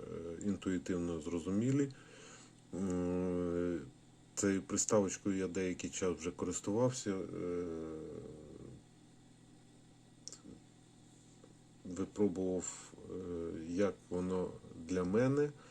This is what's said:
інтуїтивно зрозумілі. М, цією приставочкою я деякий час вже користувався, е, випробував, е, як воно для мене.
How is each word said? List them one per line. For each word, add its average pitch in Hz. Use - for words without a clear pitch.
інтуїтивно 87
зрозумілі. 101
М, 87
цією 98
приставочкою 101
я 95
деякий 90
час 90
вже 85
користувався, 104
е, 87
випробував, 92
е, 90
як 90
воно 92
для 90
мене. 131